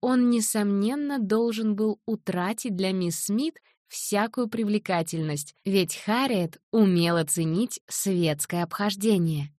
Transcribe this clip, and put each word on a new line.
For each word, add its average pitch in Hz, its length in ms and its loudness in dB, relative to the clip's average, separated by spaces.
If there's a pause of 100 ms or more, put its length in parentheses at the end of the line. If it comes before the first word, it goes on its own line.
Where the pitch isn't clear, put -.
он, 254 300 4
несомненно, 226 880 0
должен 220 560 0
был 214 320 0
утратить 202 720 -4
для 190 160 0
мисс 180 320 -2
Смит 262 340 -2 (300)
всякую 226 600 -2
привлекательность, 165 1040 -2 (100)
ведь 190 320 0
Харриет 214 640 -2 (120)
умела 170 540 4
ценить 165 640 -2
светское 175 720 0
обхождение. 180 960 0